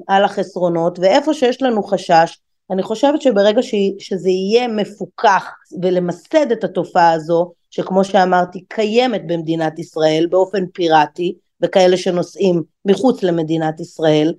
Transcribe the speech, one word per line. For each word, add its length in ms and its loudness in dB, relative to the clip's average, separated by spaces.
על 160 2
החסרונות, 760 -2
ואיפה 340 2
שיש 280 -2
לנו 220 0
חשש, 540 0
אני 120 -2
חושבת 380 0
שברגע 400 2
ש-, 140 -6
שזה 300 -4
יהיה 380 0
מפוקח, 840 -2
ולמסד 720 -2
את 120 -2
התופעה 480 0
הזו, 400 -2
שכמו 320 -2
שאמרתי, 640 0
קיימת 600 0
במדינת 520 -4
ישראל 500 0
באופן 440 0
פיראטי, 640 0
וכאלה 360 4
שנוסעים 680 -2
מחוץ 380 2
למדינת 560 -2
ישראל, 600 0